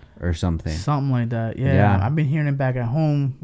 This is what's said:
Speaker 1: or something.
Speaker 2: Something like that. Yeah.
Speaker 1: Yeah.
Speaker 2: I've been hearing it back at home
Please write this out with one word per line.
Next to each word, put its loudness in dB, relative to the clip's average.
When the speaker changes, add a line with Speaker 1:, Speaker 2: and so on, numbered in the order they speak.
Speaker 1:
or 0
something. -2
Speaker 2:
Something -2
like 0
that. -4
Yeah. 2
Speaker 1:
Yeah. 4
Speaker 2:
I've 0
been 2
hearing 0
it 0
back 0
at -2
home 0